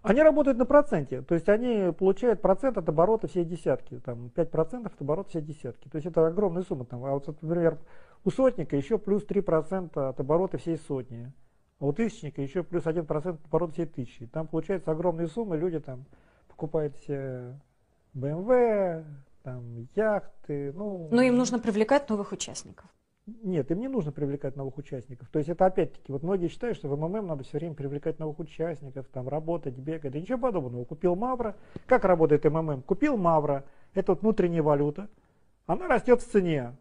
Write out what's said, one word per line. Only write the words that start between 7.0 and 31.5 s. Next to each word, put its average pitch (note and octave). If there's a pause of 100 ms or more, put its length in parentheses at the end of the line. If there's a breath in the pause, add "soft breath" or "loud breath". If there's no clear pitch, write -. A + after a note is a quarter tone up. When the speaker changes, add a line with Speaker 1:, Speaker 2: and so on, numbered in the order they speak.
Speaker 1:
А C#3
вот, C#3 (160)
например, E3 (480 soft breath)
У F#3+
сотника B3+
еще G3
плюс G3+
три G3
процента D#3+
от B2
оборота E3
всей E3
сотни. B2+ (460)
А C#3
у D3
тысячника D#3+
еще E3
плюс E3+
один E3
процент D#3
от -
оборота D#3+
всей E3
тысячи. B2+
Там D#3
получается E3+
огромные E3
суммы, F#3+
люди D#3+
там C3 (420 soft breath)
покупают D3+
себе C3 (540)
Б C3+
М E3
В, G#3 (380)
там, A#2+
яхты, D#3
ну. F#3
Speaker 2:
Но A#3+
им B3
нужно A#3+
привлекать A3
новых G3+
участников. - (400)
Speaker 1:
Нет, F#3
им E3+
не C4
нужно F3+
привлекать C#3+
новых C3+
участников. B2+
То D#3
есть D3+
это F3
опять-таки, F#3
вот C#3
многие F3
считают, A3+
что D3+
в C#3
М D3+
М F#3
М G#3
надо C#3+
все -
время D#3+
привлекать C#3+
новых D3+
участников, D3+
там, B2+
работать, D#3
бегать. D3
Да D3
ничего A3+
подобного. C#3
Купил F3
Мавра. A#3+ (320 loud breath)